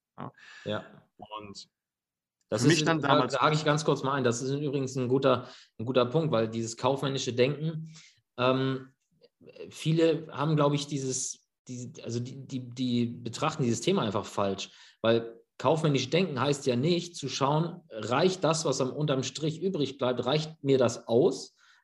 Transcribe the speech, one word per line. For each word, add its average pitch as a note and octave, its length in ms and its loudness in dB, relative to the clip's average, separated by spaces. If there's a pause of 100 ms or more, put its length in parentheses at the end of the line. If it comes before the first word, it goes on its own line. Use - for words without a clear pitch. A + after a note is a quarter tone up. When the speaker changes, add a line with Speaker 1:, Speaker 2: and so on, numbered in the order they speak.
(180)
Speaker 1:
Ja? G2 140 -12 (320)
Speaker 2:
Ja. - 420 -10 (120)
Speaker 1:
Und G#2 500 -16 (800)
Speaker 2:
Das A2+ 160 -2
Speaker 1:
für - 20 4
mich D#3 160 6
Speaker 2:
ist, - 20 -2
Speaker 1:
dann D#3+ 220 2
Speaker 2:
da, - 20 2
Speaker 1:
damals C3+ 220 4
Speaker 2:
da C3 100 -2
hake D3+ 140 4
ich D#3 100 0
ganz D3+ 200 2
kurz C#3+ 180 2
mal C3+ 120 -2
ein. C3+ 100 0
Das A#2+ 180 2
ist C3 80 -4 (100)
übrigens C3+ 360 -4
ein B2+ 120 -2
guter, C3 400 2 (300)
ein A2+ 80 -6
guter B2+ 200 2
Punkt, D3 260 0
weil A2+ 160 2
dieses A2+ 280 -6
kaufmännische C3+ 560 -2
Denken, C#3+ 600 0 (440)
ähm, C3 560 0 (800)
viele D#3+ 640 2
haben, D3 240 0
glaub D3 180 4
ich, C#3+ 140 -4
dieses, C3 600 -6 (200)
die, B2 240 -12 (100)
also A#2 180 -6
die, C3 260 -10
die, B2 240 -8
die A#2+ 360 0
betrachten A#2+ 560 -4
dieses A2+ 200 0
Thema F#3 200 2
einfach G2+ 240 -2
falsch, G2 440 -4 (300)
weil A#2 360 2 (220)
kaufmännisch C#3+ 520 2
denken D#3+ 300 0
heißt C#3 260 0
ja B2 100 4
nicht E3+ 400 0
zu C3+ 120 -8
schauen, D3+ 640 0
reicht B2 540 0
das, D#3 200 2
was C3+ 160 0
am B2+ 120 2
unterm C#3+ 300 0
Strich D#3 400 -4
übrig D3 360 -2
bleibt, A#2+ 280 0
reicht D#3 380 -2
mir C3+ 140 6
das A#2 280 2
aus - 480 2 (300)